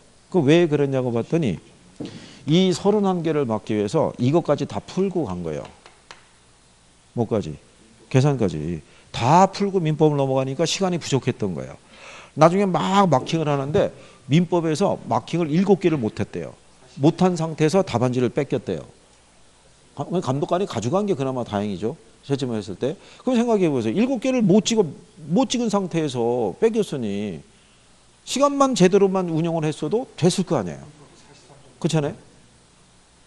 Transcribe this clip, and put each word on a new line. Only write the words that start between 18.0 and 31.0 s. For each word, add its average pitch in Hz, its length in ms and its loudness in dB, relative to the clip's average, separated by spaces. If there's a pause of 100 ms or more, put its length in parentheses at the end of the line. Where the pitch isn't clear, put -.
뺏겼대요. 117 500 -4 (1160)
가-, 143 100 -8 (160)
감독관이 170 440 -2
가져간 170 400 -2
게 196 100 0
그나마 131 280 -4
다행이죠. 104 540 -4 (280)
채점을 131 300 -2
했을 98 200 -8
때. 131 200 -4 (240)
그럼 254 160 0
생각해 220 340 2
보세요. 113 240 0
일곱 240 260 0
개를 254 220 0
못 208 240 6
찍어, 220 200 2 (420)
못 214 220 2
찍은 240 200 -2
상태에서 127 880 -2
뺏겼으니 107 840 -2 (840)
시간만 277 500 2
제대로만 185 540 4
운영을 165 360 -2
했어도 156 500 -4
됐을 180 280 2
거 160 140 -2
아니에요. 85 220 -6 (1000)